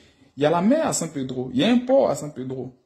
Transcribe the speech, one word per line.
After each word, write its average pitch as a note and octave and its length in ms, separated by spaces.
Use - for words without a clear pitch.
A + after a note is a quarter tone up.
Il C3 60
y D3 40
a D3+ 40
la E3+ 120
mer C#4+ 240
à D#3+ 80
San E3 160
Pedro, B2+ 420
il B2+ 80
y E3 40
a A3 60
un B3 80
port B3 300
à D#3+ 60
San D3 180
Pedro. C3 420